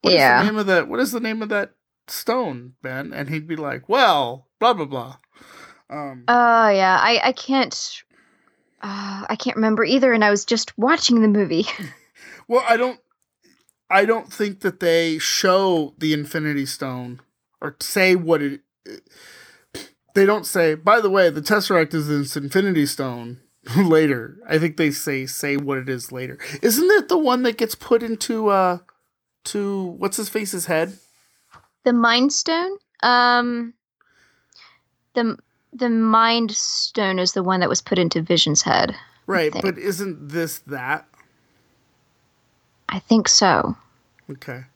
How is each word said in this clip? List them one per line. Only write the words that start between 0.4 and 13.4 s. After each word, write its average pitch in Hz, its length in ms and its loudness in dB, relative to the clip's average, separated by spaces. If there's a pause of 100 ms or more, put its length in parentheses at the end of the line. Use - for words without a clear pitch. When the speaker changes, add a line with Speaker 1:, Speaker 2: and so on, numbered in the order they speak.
Speaker 1:
name 214 140 0
of 208 100 -2
that, 180 200 2
what 233 120 -4
is 254 120 0
the 240 80 -6
name 226 220 -6
of 214 80 -8
that 202 240 -4 (340)
stone, 139 720 -6
Ben?" 131 320 -10
And 139 160 -10
he'd 156 180 -8
be 165 80 -8
like, 143 340 -10
"Well, 151 580 0 (120)
blah, 233 140 2
blah, 170 120 -4
blah." 131 320 -12 (720)
Um, 139 380 -12
Speaker 2:
Oh, 233 420 4
yeah. 190 320 4
I, 226 240 4
I 262 80 4
can't, - 680 -4 (800)
uh, 196 480 -10
I 220 80 -2
can't - 200 -4
remember 220 260 2
either, 247 300 4
and 220 100 4
I 208 80 6
was 202 140 0
just - 320 -4
watching 240 440 2
the 220 60 6
movie. 196 440 2
<laughs> - 40 -8 (720)
Speaker 1:
Well, 247 200 2
I 233 80 4
don't, 247 240 -2 (920)